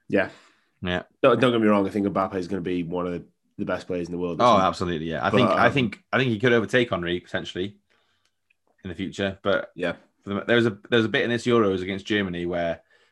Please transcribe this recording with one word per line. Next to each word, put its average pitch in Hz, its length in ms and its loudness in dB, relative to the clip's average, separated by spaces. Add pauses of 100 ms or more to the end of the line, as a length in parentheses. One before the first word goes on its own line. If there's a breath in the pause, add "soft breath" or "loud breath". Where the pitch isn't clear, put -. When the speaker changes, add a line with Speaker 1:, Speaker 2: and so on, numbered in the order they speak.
Speaker 1:
Yeah. 95 200 0 (520 soft breath)
Speaker 2:
Yeah. 90 220 -4 (200)
Speaker 1:
Don't, 117 160 6
don't 127 120 4
get 117 100 0
me 107 60 4
wrong. 101 200 4
I - 40 -8
think 101 160 -2
Mbappe 95 280 -2
is 90 120 -4
gonna 92 140 -4
be 90 220 -4
one 87 240 -4
of 90 60 -4
the, 85 100 -8 (340)
the 101 80 -6
best 90 220 -4
players 87 200 -6
in 87 40 -14
the 87 60 -6
world. 87 240 -4
Speaker 2:
Oh, 120 40 4 (100)
Speaker 1:
Isn't 95 60 4
he? 92 60 4
Speaker 2:
absolutely, 82 420 -2
yeah. 71 160 -4
I 95 40 0
Speaker 1:
But, 107 80 2
Speaker 2:
think, 110 140 4
I 95 160 4
Speaker 1:
um, 120 60 2
Speaker 2:
think, 127 380 -2
I 107 60 2
think 127 140 2
he 104 80 -2
could 120 140 4
overtake 117 360 2
Henry 87 320 -2
potentially 92 540 -8 (1080)
in 95 60 -10
the 87 60 -10
future. 95 480 -4
But - 320 0
Speaker 1:
Yeah. 85 180 -4 (300)
Speaker 2:
for 101 100 -6
the, 101 120 -2
there 117 120 4
was 117 80 4
a, 110 120 -2 (120)
there 120 80 4
was 110 80 4
a 107 40 -2
bit 127 140 0
in 120 60 -2
this 117 160 -4
Euros 107 360 2
against 98 240 -6
Germany 92 400 -2
where 85 360 -4 (300)